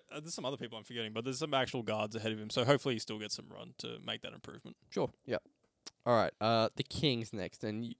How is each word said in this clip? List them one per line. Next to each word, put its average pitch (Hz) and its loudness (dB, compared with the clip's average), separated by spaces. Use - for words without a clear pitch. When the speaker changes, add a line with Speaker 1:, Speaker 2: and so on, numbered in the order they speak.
Speaker 1:
uh, 151 -8
there's 160 -8
some 143 -4
other 135 -2
people 113 -8
I'm 110 -12
forgetting, 113 -4
but 113 -2
there's 127 -2
some 151 -2
actual 127 2
guards 107 0
ahead 110 0
of 107 -4
him, 107 -8
so 127 4
hopefully 139 6
he 110 -2
still 107 -6
gets 104 -6
some - -8
run 117 -12
to 117 -8
make 113 -6
that - -10
improvement. - -14
Speaker 2:
Sure, 151 0
yeah. 123 0
All 120 6
right, 104 6
uh, 113 4
the - -2
Kings 123 0
next, 92 -6
and 107 -2
y-, 120 -6